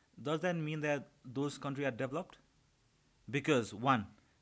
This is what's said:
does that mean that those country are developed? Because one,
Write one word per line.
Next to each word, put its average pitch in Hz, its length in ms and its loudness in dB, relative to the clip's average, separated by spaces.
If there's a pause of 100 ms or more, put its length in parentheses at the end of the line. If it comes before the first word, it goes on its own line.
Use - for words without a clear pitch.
(220)
does 151 180 0
that 175 160 0
mean 156 240 -2
that 147 280 0 (180)
those 139 320 -2
country 139 260 -4
are 135 60 2
developed? 127 480 -4 (920)
Because 135 440 2
one, 117 320 2 (360)